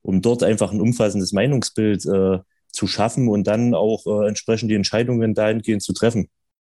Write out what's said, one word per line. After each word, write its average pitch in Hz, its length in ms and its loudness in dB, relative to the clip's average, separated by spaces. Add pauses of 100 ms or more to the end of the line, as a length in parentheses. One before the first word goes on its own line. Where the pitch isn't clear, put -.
um 95 180 0
dort 117 220 2
einfach 104 300 2
ein 107 80 -2
umfassendes 104 520 0
Meinungsbild, 107 720 0
äh, 95 360 2 (300)
zu - 160 -4
schaffen 110 420 0
und 104 180 0
dann 113 280 2
auch, 107 320 0
äh, 104 220 0
entsprechend 110 420 -2
die 110 40 2
Entscheidungen 113 580 0
dahingehend 107 500 0
zu 95 120 -6
treffen. 113 340 0 (320)